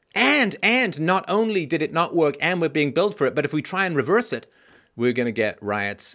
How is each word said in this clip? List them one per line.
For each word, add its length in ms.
And, 480
and 380
not 260
only 400
did 160
it 100
not 220
work 260
and 200
we're 80
being 240
billed 240
for 100
it, 80
but 100
if 80
we 100
try 240
and 100
reverse 360
it, 160
we're 180
gonna 200
get 280
riots 540